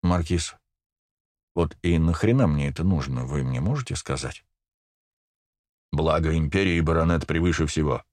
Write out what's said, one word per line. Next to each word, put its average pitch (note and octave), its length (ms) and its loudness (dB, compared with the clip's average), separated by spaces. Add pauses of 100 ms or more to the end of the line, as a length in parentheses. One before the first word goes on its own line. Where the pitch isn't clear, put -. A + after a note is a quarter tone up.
«Маркиз, F2 540 0 (1000)
вот E2 260 0
и E2+ 160 2
нахрена G2+ 500 2
мне C#2+ 220 0
это D2+ 140 -6
нужно, C2 420 -2
вы C#2 180 -4
мне B1+ 180 -4
можете B2 340 -2
сказать?» - 500 -8 (1500)
«Благо D#2+ 460 2
империи, E2+ 440 2
баронет, E2 440 2
превыше E2 400 0
всего. D2 480 -2